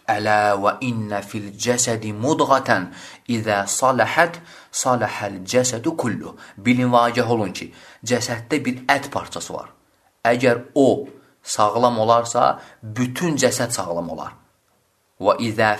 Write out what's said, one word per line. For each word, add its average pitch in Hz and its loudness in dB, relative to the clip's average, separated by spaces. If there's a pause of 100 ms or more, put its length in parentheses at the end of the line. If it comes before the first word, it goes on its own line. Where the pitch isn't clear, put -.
"Ələ 107 2 (220)
və 104 2 (160)
innə 107 -4
fil 101 -10 (160)
cəsədi 113 -2
mudğatan, 127 2 (360)
izə 110 0 (200)
saləhət, 131 2 (380)
saləhəl 104 -2 (100)
cəsədu 123 0
kullu." 90 -4 (200)
Bilin 123 2
və 120 6
agah 120 0
olun 107 0
ki, - -12 (320)
cəsəddə 120 -2
bir 123 -4 (100)
ət 139 0
parçası - -10
var. - -10 (560)
Əgər 120 4 (120)
o 127 4 (340)
sağlam 113 2
olarsa, 117 2 (220)
bütün 127 -2
cəsəd 120 0
sağlam 85 -4
olar. 78 -10 (880)
"Və 101 4
izə 107 0